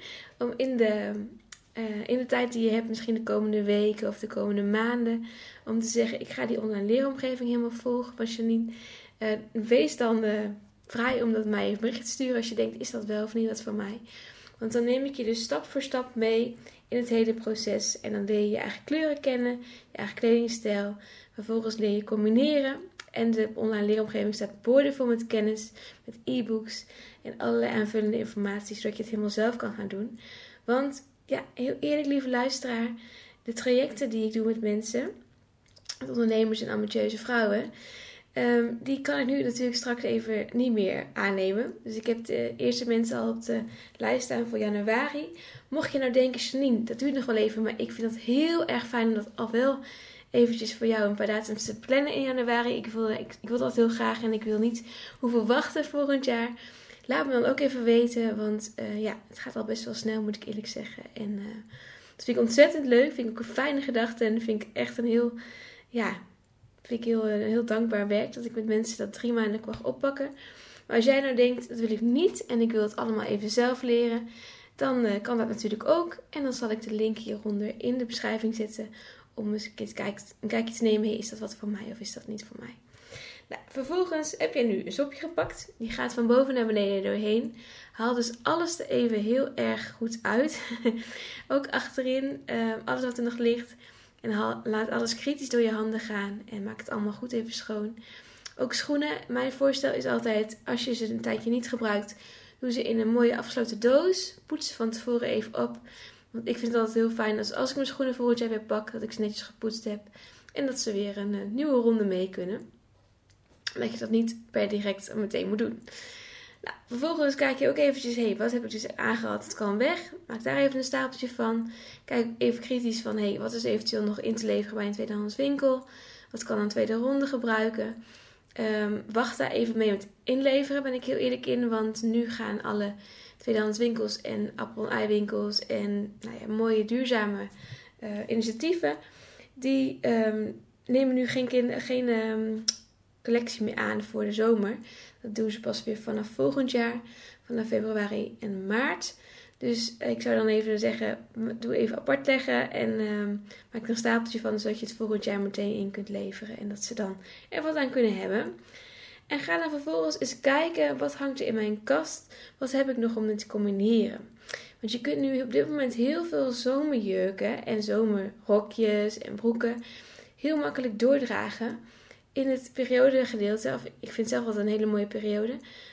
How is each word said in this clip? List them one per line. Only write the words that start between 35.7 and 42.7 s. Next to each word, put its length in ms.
met 120
ondernemers 520
en 80
ambitieuze 480
vrouwen, 520
ehm, 400
die 180
kan 180
ik 80
nu 160
natuurlijk 340
straks 260
even 500
niet 200
meer 400
aannemen. 640
Dus 120
ik 100
heb 180
de 320
eerste 300